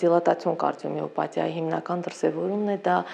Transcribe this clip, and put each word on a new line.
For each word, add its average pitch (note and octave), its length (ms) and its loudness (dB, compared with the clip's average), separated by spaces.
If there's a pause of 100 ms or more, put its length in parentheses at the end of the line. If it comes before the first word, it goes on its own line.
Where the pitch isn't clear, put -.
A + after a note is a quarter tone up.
դիլատացիոն E3+ 580 4
կարդիոմիոպաթիայի D3+ 960 -2
հիմնական E3 520 -2
դրսևորումն F#3+ 680 0
է F#3+ 80 -4
դա F3+ 140 2 (180)